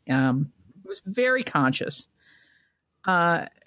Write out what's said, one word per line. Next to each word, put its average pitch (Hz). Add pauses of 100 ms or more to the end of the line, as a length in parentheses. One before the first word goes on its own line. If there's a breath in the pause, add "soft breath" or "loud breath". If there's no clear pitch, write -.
Um, 131 (300)
he 190
was 196
very 254
conscious. - (960 soft breath)
Uh, 170 (200)